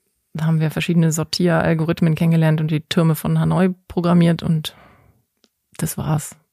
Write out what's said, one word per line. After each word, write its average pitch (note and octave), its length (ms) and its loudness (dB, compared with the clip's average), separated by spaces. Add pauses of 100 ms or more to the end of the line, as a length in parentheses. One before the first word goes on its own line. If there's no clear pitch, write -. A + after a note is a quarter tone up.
(400)
haben D#3+ 200 0
wir D#3 120 0
verschiedene E3 420 0
Sortieralgorithmen D#3+ 1000 0
kennengelernt D#3+ 440 2
und D#3 100 -2
die D3+ 120 -2
Türme E3 340 0
von D#3+ 240 -2
Hanoi E3 300 2 (180)
programmiert E3+ 560 2
und D#3 320 -4 (1000)
das - 200 -6
war's. D3+ 380 -4 (180)